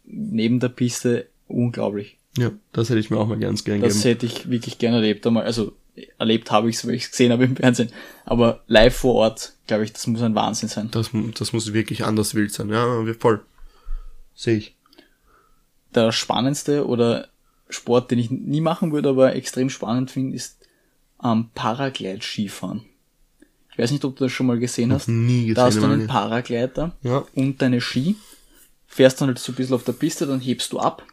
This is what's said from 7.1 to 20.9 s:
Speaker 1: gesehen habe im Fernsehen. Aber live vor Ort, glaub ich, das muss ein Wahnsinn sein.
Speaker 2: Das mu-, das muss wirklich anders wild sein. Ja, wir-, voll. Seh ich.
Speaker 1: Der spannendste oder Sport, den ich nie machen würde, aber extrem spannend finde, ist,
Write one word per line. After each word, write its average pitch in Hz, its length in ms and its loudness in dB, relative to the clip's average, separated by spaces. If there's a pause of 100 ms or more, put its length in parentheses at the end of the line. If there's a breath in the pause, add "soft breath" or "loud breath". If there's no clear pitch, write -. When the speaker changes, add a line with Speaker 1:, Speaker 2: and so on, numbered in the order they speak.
Speaker 1:
gesehen 120 220 4
habe 123 120 4
im 131 120 2
Fernsehen. 123 340 2 (340 loud breath)
Aber 117 420 2
live 113 280 8
vor 127 200 2
Ort, 110 380 0 (140)
glaub 107 140 0
ich, 107 120 -4
das - 140 -10
muss 117 140 -2
ein 113 140 0
Wahnsinn 107 340 -2
sein. 110 220 -6
Speaker 2:
Das 113 220 -2
mu-, 110 240 -2
das 104 160 -6
muss 107 200 -4
wirklich 107 320 -2
anders 107 300 0
wild 104 180 0
sein. 104 160 -6
Ja, 117 360 0
wir-, 113 100 -4
voll. 113 260 2 (920 soft breath)
Seh - 220 0
ich. 104 200 -6 (1200 soft breath)
Speaker 1:
Der 117 180 4
spannendste 143 760 -2
oder 117 400 0 (420)
Sport, 123 420 0
den 120 80 2
ich 120 120 -2
nie 139 300 -2
machen 165 300 0
würde, 147 180 2
aber 131 260 4
extrem 131 340 -4
spannend 131 420 -4
finde, 131 240 -4
ist, - 220 -12 (640)